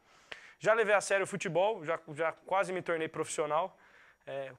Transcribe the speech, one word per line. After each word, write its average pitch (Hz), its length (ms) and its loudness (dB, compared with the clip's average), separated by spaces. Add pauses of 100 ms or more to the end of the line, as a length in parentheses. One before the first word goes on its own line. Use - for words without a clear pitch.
(580)
Já 208 160 4
levei 214 200 4
a 190 60 6
sério 196 240 2
o - 20 -2
futebol, 190 580 0
já, 160 140 -4 (160)
já 160 180 -2
quase 185 400 -2
me 180 100 -2
tornei 160 260 -2
profissional, 156 720 -2 (480)
é, 135 320 -8